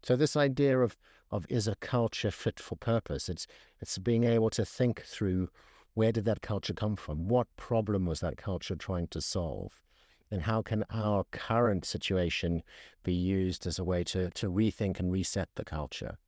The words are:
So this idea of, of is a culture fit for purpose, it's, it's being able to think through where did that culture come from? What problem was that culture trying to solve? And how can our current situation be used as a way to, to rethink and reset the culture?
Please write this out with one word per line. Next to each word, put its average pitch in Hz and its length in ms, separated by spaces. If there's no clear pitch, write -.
So 127 140
this 143 180
idea 139 440
of, 120 180
of 98 200
is 110 180
a 104 60
culture - 560
fit - 280
for - 180
purpose, 107 520
it's, 85 180
it's - 160
being 117 260
able 117 240
to 107 160
think - 380
through 92 480
where 110 180
did 110 140
that 107 160
culture - 320
come 104 240
from? 78 320
What 120 300
problem 104 480
was 82 140
that - 180
culture 92 380
trying 85 320
to - 120
solve? 67 640
And 98 100
how 110 220
can 107 280
our 107 420
current 113 520
situation 85 760
be 90 100
used 92 540
as 85 120
a 92 60
way 87 200
to, 92 260
to 101 200
rethink 95 480
and 90 140
reset 92 440
the - 100
culture? - 500